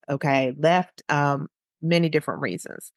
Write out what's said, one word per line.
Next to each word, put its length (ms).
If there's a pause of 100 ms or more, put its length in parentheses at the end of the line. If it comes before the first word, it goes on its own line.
(100)
okay? 480
Left, 500
um, 400 (320)
many 280
different 320
reasons. 560